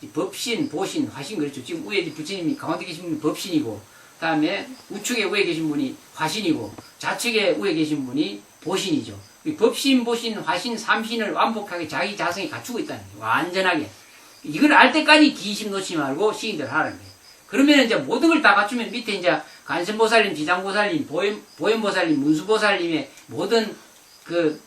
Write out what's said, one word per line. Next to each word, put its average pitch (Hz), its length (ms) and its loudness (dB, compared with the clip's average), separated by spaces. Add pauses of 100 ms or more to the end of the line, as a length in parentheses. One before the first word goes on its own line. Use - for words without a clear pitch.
이 - 80 -16
법신, 185 600 -4
보신, 147 380 -2
화신 147 320 -8
그렇죠. 139 240 -4
지금 170 240 -8
위에 202 120 0
이제 165 140 -4
부처님이 160 440 -4
가운데 196 280 -6
계신 175 180 -12
분이 165 160 -4
법신이고 135 600 -2 (340)
그다음에 160 520 -2 (220)
우측에 208 360 -4
위에 196 200 0
계신 160 240 -2
분이 139 260 -2 (200)
화신이고 160 580 -2 (260)
좌측에 202 600 0
위에 196 140 0
계신 151 320 0
분이 151 360 -4 (200)
보신이죠. 156 560 -2 (280)
이 151 100 -4
법신, 247 480 4
보신, 233 360 -2
화신, 175 380 -4
삼신을 220 540 -2
완벽하게 190 560 -2
자기 147 300 -4
자성이 175 320 -4
갖추고 208 300 -8
있다는 120 220 -8 (120)
거예요. - 120 -16
완전하게. 170 640 0 (540)
이걸 277 300 4
알 247 180 8
때까지 302 420 6
기심 208 380 -6
놓지 190 240 -4
말고 151 380 0
시인들 156 380 -6
하라는 143 260 -2
거예요. - 140 -20 (360)
그러면 277 380 6
이제 214 100 2
모든 226 340 2
걸 320 120 4
다 208 140 6
갖추면 208 360 0
밑에 214 220 -6
이제 180 260 0 (260)
간선보살님, 214 680 2
지장보살님, 180 720 -2
보현-, 196 340 -2 (160)
보현보살님, 180 640 2
문수보살님의 170 920 2 (180)
모든 110 480 0 (480)
그 160 440 0